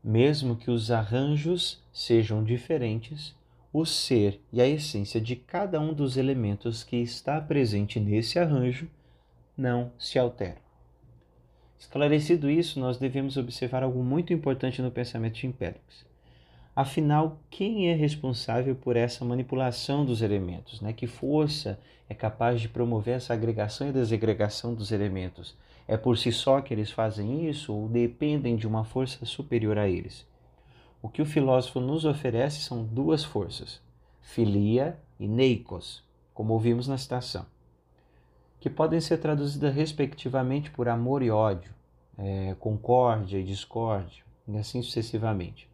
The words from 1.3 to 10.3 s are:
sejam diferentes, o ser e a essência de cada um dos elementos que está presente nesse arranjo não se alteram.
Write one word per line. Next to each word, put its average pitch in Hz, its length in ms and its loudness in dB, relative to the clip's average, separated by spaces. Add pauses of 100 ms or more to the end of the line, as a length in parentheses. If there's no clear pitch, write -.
sejam 110 520 2
diferentes, 123 880 -2 (400)
o 160 120 2
ser 104 560 2 (100)
e 117 100 2
a 127 60 8
essência 120 520 -2
de 117 160 -2
cada 180 440 -4
um 156 140 0
dos 139 220 0
elementos 120 680 0
que - 140 -4
está 131 440 -2
presente 117 580 2
nesse 107 380 2
arranjo 139 500 2 (680)
não 123 400 0
se - 220 -2
alteram. 117 480 -2 (1120)